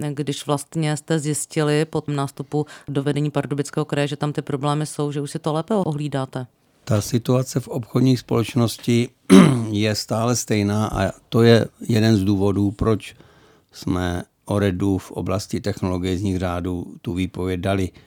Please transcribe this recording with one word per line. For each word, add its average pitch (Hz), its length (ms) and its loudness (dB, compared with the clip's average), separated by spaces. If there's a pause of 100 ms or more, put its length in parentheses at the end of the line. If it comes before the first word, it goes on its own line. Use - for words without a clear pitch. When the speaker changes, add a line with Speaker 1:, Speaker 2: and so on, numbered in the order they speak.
(100)
Speaker 1:
když 143 360 -6
vlastně 151 500 -2
jste 165 220 -2
zjistili 151 640 0
po 156 220 -4
nástupu 143 600 -4 (220)
do 139 140 -2
vedení 147 280 0
Pardubického 143 540 -4
kraje, 143 240 -2
že 143 80 -6
tam 147 160 -2
ty 151 100 -4
problémy 147 440 -2
jsou, 147 260 -4
že 147 80 -4
už 143 100 -8
si 160 80 -8
to 151 140 -2
lépe 160 220 -2
ohlídáte. 143 720 -4 (380)
Speaker 2:
Ta 107 160 2
situace 127 600 -2
v - 80 -14
obchodní 127 480 0
společnosti 120 920 0 (320)
<clears throat> 123 300 4
je 107 240 0
stále 117 420 0
stejná 107 500 0
a 98 260 0 (160)
to 113 140 4
je 117 240 8 (140)
jeden 113 360 2
z 95 80 2
důvodů, 101 460 2
proč - 460 -2 (560)
jsme 90 520 -2 (200)
Oredu 98 540 0
v - 120 -10
oblasti 95 500 -4
technologie 92 520 -2
jízdních 92 260 -2
řádů 87 640 -4
tu 87 120 -6
výpověď 90 460 -4
dali. 95 300 0 (160)